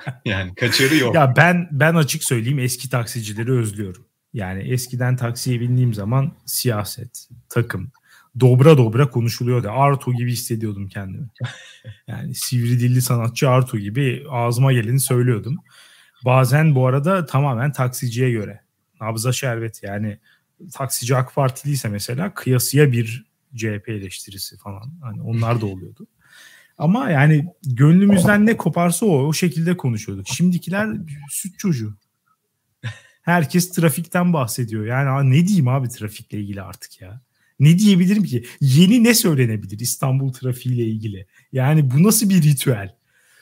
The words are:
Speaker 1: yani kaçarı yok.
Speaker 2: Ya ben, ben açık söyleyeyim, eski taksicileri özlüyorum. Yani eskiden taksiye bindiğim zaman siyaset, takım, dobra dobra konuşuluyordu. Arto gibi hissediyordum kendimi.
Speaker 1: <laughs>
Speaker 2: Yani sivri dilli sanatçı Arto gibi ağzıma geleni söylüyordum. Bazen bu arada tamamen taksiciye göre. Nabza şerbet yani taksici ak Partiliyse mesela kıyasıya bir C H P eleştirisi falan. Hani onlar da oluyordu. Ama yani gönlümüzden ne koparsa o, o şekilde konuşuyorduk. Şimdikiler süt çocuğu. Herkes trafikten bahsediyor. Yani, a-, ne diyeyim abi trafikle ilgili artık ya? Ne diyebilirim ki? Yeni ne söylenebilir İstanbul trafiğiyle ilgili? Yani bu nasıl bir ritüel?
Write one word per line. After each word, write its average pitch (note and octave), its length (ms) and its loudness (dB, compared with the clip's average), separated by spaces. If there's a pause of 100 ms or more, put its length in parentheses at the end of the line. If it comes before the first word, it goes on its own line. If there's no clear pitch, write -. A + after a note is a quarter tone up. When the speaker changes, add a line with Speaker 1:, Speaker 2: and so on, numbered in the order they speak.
(260)
Speaker 1:
yani F#2+ 300 -4
kaçarı C3 400 2
yok. C3 200 2
Speaker 2:
Ya C3+ 200 6
ben, F3 360 4
ben D3+ 240 2
açık D#3 280 0
söyleyeyim, B2 360 -2
eski B2+ 300 -4
taksicileri A2+ 640 -4
özlüyorum. G#2 540 -4 (280)
Yani F#2+ 300 -6
eskiden B2+ 520 -2
taksiye A#2+ 440 -4
bindiğim B2 340 0
zaman A2 400 -2 (120)
siyaset, - 840 -6 (220)
takım, A2 420 -4 (480)
dobra C3 380 8
dobra A#2+ 320 2
konuşuluyordu. A#2+ 600 -2
Arto C3 440 0
gibi B2 180 -4
hissediyordum A2 560 -6
kendimi. G2+ 400 -10 (140)
Speaker 1:
<laughs> A#2+ 60 -6 (600)
Speaker 2:
Yani A#2+ 280 -10
sivri A#2+ 440 0
dilli B2 220 2
sanatçı A#2+ 480 0
Arto B2+ 280 2
gibi A#2 520 -4
ağzıma B2 440 2
geleni B2 260 0
söylüyordum. B2 580 0 (680)
Bazen C3 500 4
bu B2+ 120 2
arada D3 380 2
tamamen C3+ 460 0
taksiciye B2 600 -2
göre. G#2 300 -6 (400)
Nabza A2+ 300 -4
şerbet A2+ 520 -6
yani G#2 360 -6 (540)
taksici B2+ 420 -4
ak B2+ 200 -2
Partiliyse C3+ 540 -2
mesela A#2+ 440 -6
kıyasıya C3 580 2
bir A#2 340 -4 (300)
C A2 200 -4
H G2+ 60 -8
P A2+ 120 -10
eleştirisi G2 640 -12
falan. G2+ 340 -14 (100)
Hani A2+ 200 -12
onlar A2+ 400 -2
da A2 40 -4
oluyordu. G2 420 -12 (720)
Ama A3 320 0
yani D3+ 360 4 (200)
gönlümüzden F#3 800 6
ne A3+ 120 4
koparsa F3 480 0
o, D3 220 2
o D#3+ 60 0
şekilde E3+ 440 0
konuşuyorduk. G#2 500 -6
Şimdikiler F3+ 600 -2 (400)
süt - 300 -12
çocuğu. A#2 380 -4 (1200)
Herkes F3 500 0
trafikten E3+ 600 0
bahsediyor. A2+ 520 -4
Yani, C3 240 -2
a-, C#3 140 0
ne D#3 240 4
diyeyim F3 200 2
abi B2+ 220 0
trafikle - 500 -12
ilgili G2+ 220 -10
artık - 400 -18
ya? G2 200 -18 (380)
Ne D#3+ 200 0
diyebilirim G3+ 440 2
ki? B2 220 -4 (160)
Yeni F3+ 420 6
ne A#3 100 6
söylenebilir A2 640 0
İstanbul C3 540 -2
trafiğiyle B2+ 520 -4
ilgili? G#2+ 420 -8 (240)
Yani C3+ 400 2
bu D3 120 4
nasıl A3 260 4
bir F#3 140 4
ritüel? B2 520 0 (460)